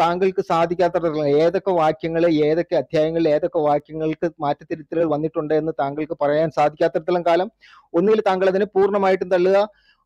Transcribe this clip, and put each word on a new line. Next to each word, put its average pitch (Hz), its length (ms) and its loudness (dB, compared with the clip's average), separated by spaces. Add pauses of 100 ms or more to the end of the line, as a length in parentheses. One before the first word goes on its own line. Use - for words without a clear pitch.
താങ്കൾക്ക് 185 420 0
സാധിക്കാത്തടത്തോളം, 170 840 0
ഏതൊക്കെ 165 440 2
വാക്യങ്ങൾ, 165 560 0
ഏതൊക്കെ 160 480 0
അധ്യായങ്ങളിൽ, 160 540 0
ഏതൊക്കെ 156 300 0
വാക്യങ്ങൾക്ക് 156 800 -2
മാറ്റത്തിരുത്തലുകൾ 160 720 -4
വന്നിട്ടുണ്ട് 151 420 -4
എന്ന് 156 260 0
താങ്കൾക്ക് 147 420 -6
പറയാൻ 151 300 0
സാധിക്കാത്തടത്തോളം 165 760 -2
കാലം 175 260 0 (420)
ഒന്നുകിൽ 208 340 2
താങ്കൾ 190 220 2
അതിനെ 190 160 0
പൂർണ്ണമായിട്ടും 196 640 0
തള്ളുക, 190 400 2 (360)